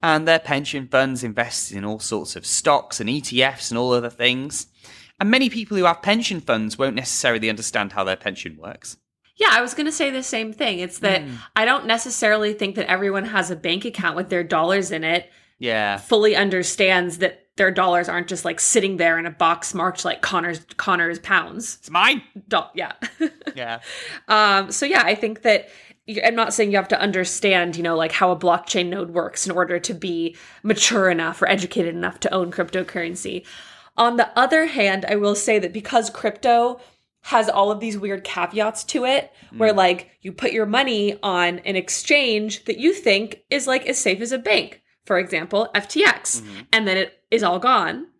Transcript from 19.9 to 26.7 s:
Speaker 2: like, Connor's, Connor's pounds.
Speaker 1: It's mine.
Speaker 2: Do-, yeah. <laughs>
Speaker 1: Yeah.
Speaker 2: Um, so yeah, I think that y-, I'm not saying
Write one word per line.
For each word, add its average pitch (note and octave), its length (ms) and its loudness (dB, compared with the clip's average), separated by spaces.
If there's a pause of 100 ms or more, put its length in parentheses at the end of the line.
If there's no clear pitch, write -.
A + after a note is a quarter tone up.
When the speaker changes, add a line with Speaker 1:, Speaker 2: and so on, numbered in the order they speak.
Speaker 2:
like, - 180 -2
Connor's, E3+ 360 -2 (180)
Connor's E3+ 440 0
pounds. F#3 580 -2
Speaker 1:
It's - 120 -20
mine. G#3+ 300 4 (280)
Speaker 2:
Do-, E3+ 140 2 (120)
yeah. F3 180 -6 (280)
<laughs> D#4 100 0 (240)
Speaker 1:
Yeah. A#2 240 -8 (480)
Speaker 2:
Um, G3+ 460 4
so - 120 -2
yeah, C#4+ 200 2
I F#3 100 2
think A3 280 -6
that G#3+ 260 2 (400)
y-, G#3+ 160 -6
I'm A3+ 100 4
not A3 180 0
saying G#3 200 0